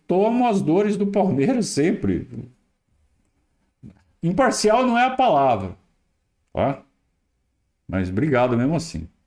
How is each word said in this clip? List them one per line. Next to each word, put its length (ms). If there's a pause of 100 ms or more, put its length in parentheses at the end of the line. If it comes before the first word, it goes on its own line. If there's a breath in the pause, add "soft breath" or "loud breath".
tomo 380
as 160
dores 360
do 100
Palmeiras 600
sempre. 600 (1900)
Imparcial 640
não 120
é 80
a 100
palavra, 600 (760)
tá? 320 (1040)
Mas 220
obrigado 480
mesmo 180
assim. 320 (200)